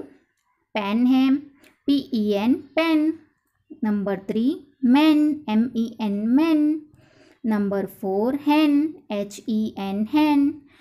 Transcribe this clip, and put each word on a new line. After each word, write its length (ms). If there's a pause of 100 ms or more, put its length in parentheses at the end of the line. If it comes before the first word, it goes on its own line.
(760)
पेन 320
है, 240 (580)
पी 80 (180)
ई 200
एन, 200 (220)
पेन। 360 (720)
नंबर 340 (100)
थ्री, 160 (420)
men, 320 (320)
एम 120 (140)
ई 80 (160)
एन, 140 (220)
men। 220 (880)
नंबर 400 (140)
फ़ोर, 360 (120)
hen, 240 (400)
एच 360
ई 300
एन, 260 (100)
hen। 360 (300)